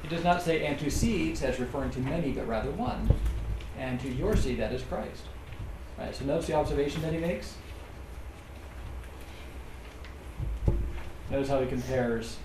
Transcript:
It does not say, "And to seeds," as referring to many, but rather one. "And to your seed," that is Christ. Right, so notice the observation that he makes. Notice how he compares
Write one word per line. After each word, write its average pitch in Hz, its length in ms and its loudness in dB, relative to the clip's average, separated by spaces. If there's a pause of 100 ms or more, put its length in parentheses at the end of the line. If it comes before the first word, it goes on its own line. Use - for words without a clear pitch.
It 160 60 -6
does 170 140 0
not 175 180 8
say, 160 240 2
"And 147 140 0
to 151 100 0
seeds," 196 540 4
as 127 160 2
referring 127 320 0
to 127 80 -4
many, 139 320 2
but 110 160 -2
rather 113 240 0
one. 220 420 4 (640)
"And 127 220 -2
to 135 100 -4
your 170 260 4
seed," 123 220 4
that 110 160 0
is 131 80 -2
Christ. - 440 -6 (760)
Right, 123 160 -6
so 135 100 -6
notice 156 220 2
the 156 80 2
observation 147 480 2
that 160 100 0
he 165 60 0
makes. 170 340 -2 (3750)
Notice 139 180 2
how 135 140 6
he 123 60 2
compares 123 760 2